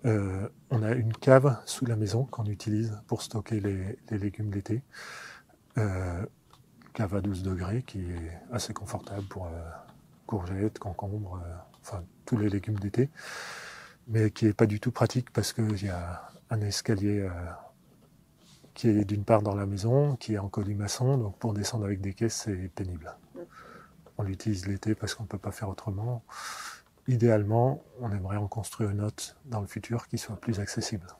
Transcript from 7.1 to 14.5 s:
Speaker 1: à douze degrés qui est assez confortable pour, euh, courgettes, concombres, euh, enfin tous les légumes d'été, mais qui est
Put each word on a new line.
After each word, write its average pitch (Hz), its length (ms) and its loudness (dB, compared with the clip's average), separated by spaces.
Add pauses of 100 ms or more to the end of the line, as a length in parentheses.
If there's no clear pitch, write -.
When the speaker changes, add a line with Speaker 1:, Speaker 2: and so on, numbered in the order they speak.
Speaker 1:
à 98 80 0
douze 95 200 0
degrés 95 400 -2
qui - 180 -8
est 85 400 -6 (120)
assez - 220 -4
confortable 101 520 -8
pour, 92 200 -8
euh, 85 240 -8 (560)
courgettes, 98 520 -2
concombres, 98 640 -6
euh, 87 120 -10 (260)
enfin 87 240 -8 (220)
tous 127 100 2
les 104 140 4
légumes 101 280 0
d'été, 101 300 2 (960)
mais 110 240 4
qui - 160 2
est 104 60 8